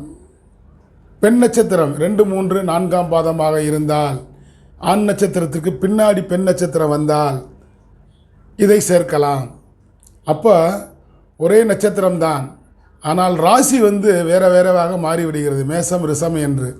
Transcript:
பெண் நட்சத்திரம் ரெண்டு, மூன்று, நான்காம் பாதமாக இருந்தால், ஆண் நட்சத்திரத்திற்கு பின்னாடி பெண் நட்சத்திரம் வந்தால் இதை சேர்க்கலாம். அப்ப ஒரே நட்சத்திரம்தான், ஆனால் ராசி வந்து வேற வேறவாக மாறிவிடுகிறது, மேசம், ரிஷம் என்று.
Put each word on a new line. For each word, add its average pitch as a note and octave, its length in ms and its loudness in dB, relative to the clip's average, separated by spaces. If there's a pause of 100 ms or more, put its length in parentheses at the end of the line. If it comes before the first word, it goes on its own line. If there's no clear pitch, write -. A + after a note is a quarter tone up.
(1200)
பெண் A3+ 180 4
நட்சத்திரம் F#3 560 2
ரெண்டு, G3 300 0
மூன்று, F#3+ 380 -2
நான்காம் F3 480 -2
பாதமாக D#3+ 500 0
இருந்தால், D3+ 580 -2 (600)
ஆண் F#3+ 220 2
நட்சத்திரத்திற்கு E3+ 720 -2
பின்னாடி G3+ 500 2
பெண் F#3 220 -2
நட்சத்திரம் E3 480 0
வந்தால் D3 440 0 (1200)
இதை G#3 220 4
சேர்க்கலாம். D3 640 0 (800)
அப்ப F#3+ 280 2 (840)
ஒரே F#3 240 4
நட்சத்திரம்தான், F#3 840 0 (580)
ஆனால் F3+ 340 0
ராசி A3 440 2
வந்து G3+ 300 2 (120)
வேற F3 260 2
வேறவாக F3+ 480 0
மாறிவிடுகிறது, D#3 680 -4
மேசம், E3+ 400 -4
ரிஷம் D#3 340 -2
என்று. C#3 300 -4 (100)